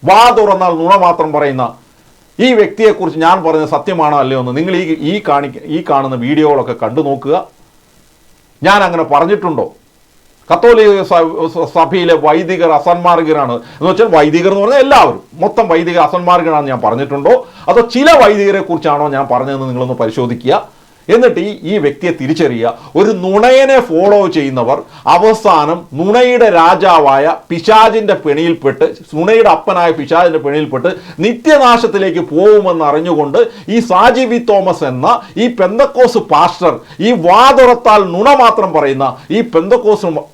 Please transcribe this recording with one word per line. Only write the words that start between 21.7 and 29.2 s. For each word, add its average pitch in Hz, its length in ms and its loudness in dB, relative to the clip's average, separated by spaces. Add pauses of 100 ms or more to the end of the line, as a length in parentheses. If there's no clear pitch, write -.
ഈ - 20 -2 (100)
വ്യക്തിയെ 147 360 -4
തിരിച്ചറിയുക. 131 500 -2 (300)
ഒരു 214 120 2 (120)
നുണയനെ 254 520 2 (140)
ഫോളോ 190 300 2 (160)
ചെയ്യുന്നവർ 135 420 -2 (380)
അവസാനം 180 640 0 (180)
നുണയുടെ 240 500 2 (120)
രാജാവായ 165 680 2 (240)
പിശാചിൻ്റെ 214 720 2
പെണിയിൽപ്പെട്ട്, 156 640 -2 (320)
നുണയുടെ 214 380 2